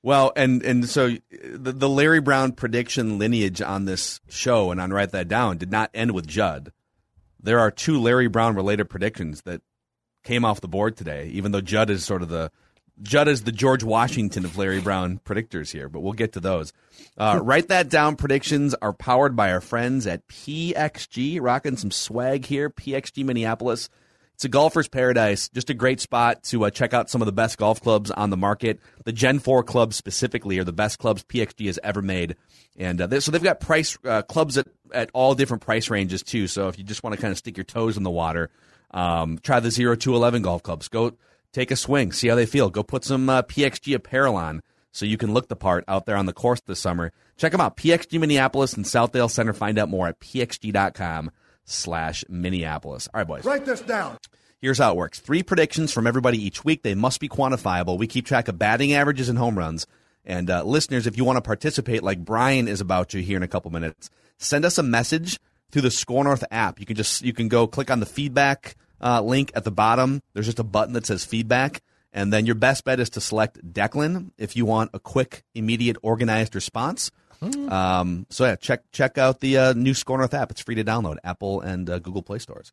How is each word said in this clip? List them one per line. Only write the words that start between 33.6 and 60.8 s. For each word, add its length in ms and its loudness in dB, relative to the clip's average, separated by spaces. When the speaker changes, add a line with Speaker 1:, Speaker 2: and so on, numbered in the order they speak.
Speaker 1:
uh, 200 0
clubs 340 0
at, 80 0
at 220 -4
all 220 4
different 260 0
price 300 -2
ranges, 320 -2
too. 240 -2
So 200 -2
if 120 -6
you 40 -14
just 200 -10
wanna 140 -6
kinda 180 -4
stick 220 -12
your 60 -8
toes 320 -2
in 60 -4
the 80 0
water, 400 -2
um, 480 -2
try 220 2
the 100 0
zero 280 2
to 180 0
eleven 260 4
golf 220 -2
clubs. 240 -10
Go 260 -2
take 180 -4
a 60 0
swing, 360 0
see 160 0
how 80 6
they 120 4
feel. 240 2
Go 100 -4
put 240 -4
some, 240 2
uh, 140 4
P 200 -2
X 160 0
G 140 -2
apparel 420 0
on 280 -6
so 140 -6
you 120 0
can 140 -2
look 160 0
the 80 -8
part 320 2
out 200 -2
there 100 0
on 80 2
the 80 -2
course 320 0
this 140 -8
summer. 320 -2
Check 160 0
'em 80 2
out, 160 0
P 160 4
X 140 0
G 100 -4
Minneapolis 560 2
and 100 -6
Southdale 460 2
Center. 240 0
Find 240 -2
out 120 0
more 180 0
at 120 -4
P 220 -6
X 160 -4
G 140 -8
dot 240 2
com 340 -6
slash 600 -6
Minneapolis. 840 -6
All 60 -4
right, 80 -2
boys. 180 -8
Speaker 2:
Write 180 -2
this 160 -4
down. 380 -6
Speaker 1:
Here's 200 0
how 120 6
it 60 0
works. 220 -6
Three 240 0
predictions 500 0
from 140 2
everybody 300 2
each 280 -6
week. 180 0
They 100 0
must 280 0
be 80 -8
quantifiable. 680 0
We 100 0
keep 180 -4
track 240 0
of 100 -6
batting 340 2
averages 360 2
and 80 0
home 200 2
runs. 300 -4
And, 240 -4
uh, 160 0
listeners, 420 0